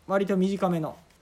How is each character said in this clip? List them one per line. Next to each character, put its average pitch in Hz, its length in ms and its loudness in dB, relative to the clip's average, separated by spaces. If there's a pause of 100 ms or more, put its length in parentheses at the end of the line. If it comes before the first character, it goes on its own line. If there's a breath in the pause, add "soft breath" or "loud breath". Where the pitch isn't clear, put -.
割 196 200 0
と 196 100 0
短 190 320 0
め 175 100 0
の 151 180 -8 (260)